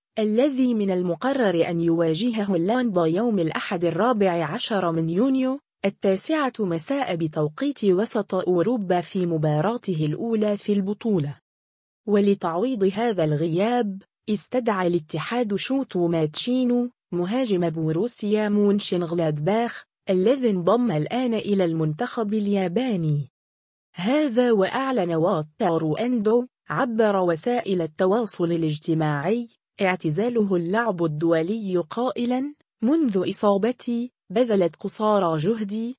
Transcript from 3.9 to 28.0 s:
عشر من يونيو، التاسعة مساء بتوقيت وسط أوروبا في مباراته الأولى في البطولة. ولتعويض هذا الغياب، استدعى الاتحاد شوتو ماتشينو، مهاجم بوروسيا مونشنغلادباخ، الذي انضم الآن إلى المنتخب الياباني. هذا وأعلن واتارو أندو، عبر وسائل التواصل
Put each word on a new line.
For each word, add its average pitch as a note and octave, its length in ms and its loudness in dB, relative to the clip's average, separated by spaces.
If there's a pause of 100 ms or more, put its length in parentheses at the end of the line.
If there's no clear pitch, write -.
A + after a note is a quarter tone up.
عشر F3+ 480 -2
من D#3+ 180 0
يونيو، C4 480 0 (260)
التاسعة G#3 760 0
مساء F#3 560 -2
بتوقيت D#3+ 680 -2
وسط G3 500 2
أوروبا F3+ 680 2
في F3+ 260 -4
مباراته D#3 800 0
الأولى G#3 500 -2
في G#3 160 -4
البطولة. G3 640 -2 (720)
ولتعويض G3+ 840 2
هذا G#3 300 0
الغياب، F#3+ 800 0 (280)
استدعى G#3+ 560 -2
الاتحاد F3 720 -2
شوتو G3+ 520 -2
ماتشينو، A#3+ 840 0 (220)
مهاجم F3+ 580 0
بوروسيا G3+ 760 -2
مونشنغلادباخ، F#3 1400 0 (260)
الذي A3+ 400 2
انضم G3+ 400 2
الآن A3+ 440 -2
إلى G3+ 300 0
المنتخب E3 680 -2
الياباني. F#3+ 960 0 (640)
هذا B3 580 2
وأعلن G#3 600 0
واتارو D#3+ 840 0
أندو، A#3+ 500 0 (220)
عبر A3 480 2
وسائل F#3 680 0
التواصل F#3 720 0